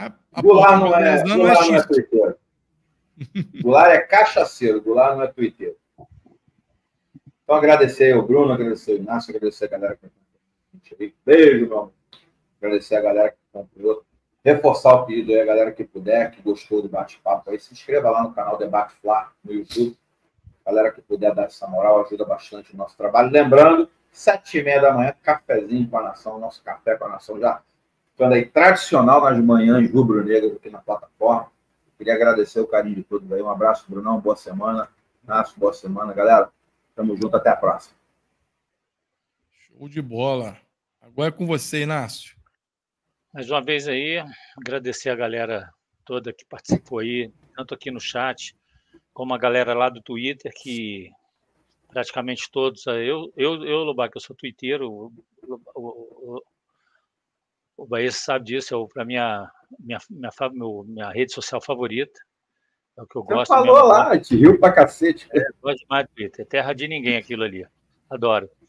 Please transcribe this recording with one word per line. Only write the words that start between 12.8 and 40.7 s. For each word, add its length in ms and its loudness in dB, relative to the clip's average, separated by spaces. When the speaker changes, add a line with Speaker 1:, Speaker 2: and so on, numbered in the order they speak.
Speaker 2:
a 60 0
galera 280 2
que 80 -12
comprou. 500 -6
Reforçar 520 4
o 100 0
pedido 260 -6
aí, 100 4
a 40 -2
galera 260 0
que 120 -14
puder, 480 -4
que 100 -20
gostou 400 -4
do 80 -12
bate-papo 600 -8
aí, 80 -6
se 140 -20
inscreva 360 -2
lá 140 0
no 100 -8
canal 240 -6
Debate 440 -4
Fla, 300 -2
no 100 -12
YouTube. 420 -6
Galera 260 0
que 100 -20
puder 340 -2
dar 80 -2
essa 240 -10
moral, 360 2
ajuda 220 -8
bastante 480 -10
o 40 -20
nosso 200 -14
trabalho. 340 2
Lembrando, 560 6
sete 480 -4
e 40 -4
meia 180 0
da 120 6
manhã, 280 -2
cafezinho 640 -2
com 100 -6
a 60 -4
Nação, 360 -14
nosso 240 -14
Café 320 -4
com 100 -8
a 40 -10
Nação, 300 -14
já 220 -2
ficando 200 2
aí 120 2
tradicional 760 4
nas 220 2
manhãs 480 4
rubro-negras 640 0
aqui 140 -20
na 100 -20
plataforma. 720 -4
Queria 180 -2
agradecer 440 4
o 80 -2
carinho 280 -2
de 80 -10
todos 280 -10
aí. 100 -4
Um 80 -6
abraço, 380 0
Brunão, 320 -6
boa 160 -2
semana. 540 -8
Inácio, 360 -4
boa 140 0
semana. 400 -10
Galera, 360 4
tamo 200 -4
junto, 220 -2
até 120 2
a 60 4
próxima. 400 -4
Speaker 1:
Show 120 -20
de 120 -10
bola. 560 -6